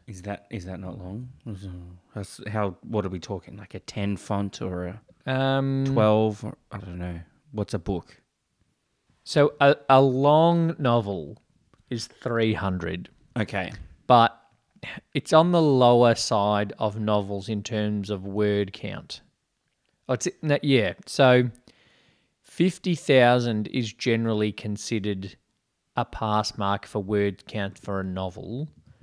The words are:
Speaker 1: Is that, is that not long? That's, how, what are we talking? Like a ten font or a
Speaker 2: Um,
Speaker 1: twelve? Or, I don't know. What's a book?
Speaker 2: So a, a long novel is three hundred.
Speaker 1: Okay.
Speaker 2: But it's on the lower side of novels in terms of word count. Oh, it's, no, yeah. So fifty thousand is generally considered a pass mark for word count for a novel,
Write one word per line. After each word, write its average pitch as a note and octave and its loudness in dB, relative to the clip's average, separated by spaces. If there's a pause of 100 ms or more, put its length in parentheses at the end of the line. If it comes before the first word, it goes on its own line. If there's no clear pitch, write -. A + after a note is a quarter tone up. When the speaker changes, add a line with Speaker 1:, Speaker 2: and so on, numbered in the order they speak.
Speaker 1:
Is F#2+ -16
that, G2 -12
is F#2 -10
that F#2 -10
not F#2 -12
long? G#2 -12 (840)
That's, - -12
how, G#2 -4
what G#2 -4
are F2+ -6
we F2+ -6
talking? - -12
Like G2+ -18
a F#2+ -12
ten G2+ -4
font G2+ -4
or F2+ -6 (260)
a C3 -4
Speaker 2:
Um, C3+ 0
Speaker 1:
twelve? A2 2
Or, G#2+ -12 (140)
I G#2+ -10
don't F#2 -12
know. F2 -8 (340)
What's G#2 -4
a F#2 -4
book? - -6 (1040)
Speaker 2:
So D3 2
a, C#3 6 (100)
a C3+ 8
long D#3 4
novel G2+ -2 (520)
is A#2 -8
three A2+ -2
hundred. F2+ -4 (300)
Speaker 1:
Okay. G2+ -4 (360)
Speaker 2:
But A#2 6 (760)
it's - -6
on E3 6
the E3+ 4
lower A#2+ 6
side G#2 0
of G#2+ -4
novels G2+ -2
in G#2 -4
terms G#2 -4
of F#2+ -6
word G2+ 0
count. - -14 (880)
Oh, B2+ 0
it's, - -6 (140)
no, D3 0
yeah. A#2 2 (100)
So B2+ 4 (920)
fifty F3+ -2
thousand A#2+ 4
is A2+ -4
generally A2+ 0
considered G2+ -6 (580)
a B2 -2
pass G#2+ -4
mark G2+ -2
for G#2 -6
word G2+ -2
count G2 -8
for G2 -8
a F#2+ -6
novel, F#2+ -8 (360)